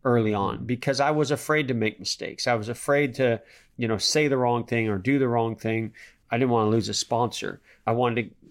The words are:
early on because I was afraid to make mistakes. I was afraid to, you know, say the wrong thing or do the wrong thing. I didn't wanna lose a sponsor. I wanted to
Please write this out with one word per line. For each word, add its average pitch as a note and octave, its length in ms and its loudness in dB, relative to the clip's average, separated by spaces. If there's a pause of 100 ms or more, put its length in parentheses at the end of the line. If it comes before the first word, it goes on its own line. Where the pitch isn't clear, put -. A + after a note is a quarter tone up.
early A#2 300 4
on G#2+ 320 -2
because B2 340 -2
I C#3+ 120 2
was D3+ 200 0
afraid D3 380 0
to C3 40 -2
make A2 240 -2
mistakes. - 480 -8
I B2 100 2
was G#2+ 120 -4
afraid C#3+ 480 0
to, A#2 260 2 (360)
you A#2+ 100 -2
know, A2 100 0
say D3+ 300 0
the C3+ 100 2
wrong A#2+ 280 0
thing A2+ 240 0
or G2+ 80 -2
do B2 200 0
the C3 120 2
wrong A#2 260 0
thing. A2 380 -4 (360)
I A#2 80 0
didn't B2+ 140 2
wanna A2 200 4
lose G#2+ 180 2
a G#2 40 -6
sponsor. A2+ 680 -4 (260)
I A2 40 0
wanted A#2 380 0
to - 60 -20 (160)